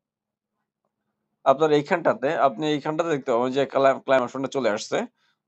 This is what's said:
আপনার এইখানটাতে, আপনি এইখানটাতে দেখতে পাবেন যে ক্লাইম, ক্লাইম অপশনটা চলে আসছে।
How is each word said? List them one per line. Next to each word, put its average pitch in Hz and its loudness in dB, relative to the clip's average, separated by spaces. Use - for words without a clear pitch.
আপনার 143 4
এইখানটাতে, 147 0
আপনি 135 0
এইখানটাতে 156 -2
দেখতে 139 -2
পাবেন 123 0
যে 135 0
ক্লাইম, 135 2
ক্লাইম 131 2
অপশনটা 131 -6
চলে 123 -2
আসছে। 135 -4